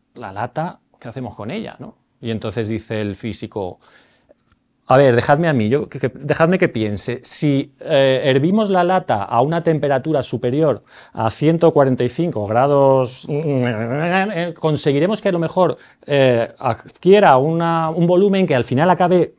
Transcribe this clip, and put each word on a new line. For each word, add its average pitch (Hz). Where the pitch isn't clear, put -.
la 110
lata, 127
¿qué -
hacemos 117
con 107
ella, 208
no?". -
Y 113
entonces 110
dice 110
el 101
físico, 104
"A 131
ver, 135
dejadme 147
a 156
mí, 107
yo, 120
que, -
que, 127
dejadme 151
que 185
piense. 110
Si, 139
eh, 135
hervimos 165
la 185
lata 175
a 120
una 160
temperatura 143
superior 123
a 113
ciento 160
cuarenta 135
y 120
cinco 120
grados, 131
mm, 143
eh, 165
conseguiremos 156
que 202
a -
lo 175
mejor, 165
eh, 131
adquiera 165
una, 165
un 170
volumen 190
que 147
al 120
final 143
acabe 175